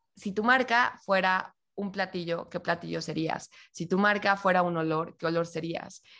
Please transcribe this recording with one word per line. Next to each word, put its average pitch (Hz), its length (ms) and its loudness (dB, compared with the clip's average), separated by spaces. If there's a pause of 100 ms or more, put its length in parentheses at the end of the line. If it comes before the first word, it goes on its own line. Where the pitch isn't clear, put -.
(160)
si - 160 -8
tu 214 120 -2
marca 247 600 2
fuera 185 520 0 (200)
un 202 160 -6
platillo, 180 580 -4
¿qué 175 100 -6
platillo 165 420 -4
serías? 160 480 -4 (220)
Si 165 160 -8
tu 185 100 2
marca 202 400 4
fuera 185 240 4
un 170 160 0
olor, 160 400 -2
¿qué - 80 -4
olor 165 220 0
serías? 165 560 -8 (160)